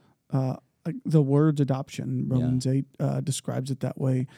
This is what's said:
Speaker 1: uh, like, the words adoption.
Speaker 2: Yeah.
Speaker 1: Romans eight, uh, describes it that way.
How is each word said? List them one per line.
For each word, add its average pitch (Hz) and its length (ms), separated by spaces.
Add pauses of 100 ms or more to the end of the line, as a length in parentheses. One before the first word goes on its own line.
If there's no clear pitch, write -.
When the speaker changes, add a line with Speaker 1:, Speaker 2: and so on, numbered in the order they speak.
(320)
Speaker 1:
uh, 135 240 (280)
like, 175 200
the 151 180
words 147 380
adoption. 135 680
Speaker 2:
Yeah. 131 60
Speaker 1:
Romans 127 320
eight, 135 200 (120)
uh, 135 220
describes 131 500
it 131 100
that 131 160
way. 131 300 (120)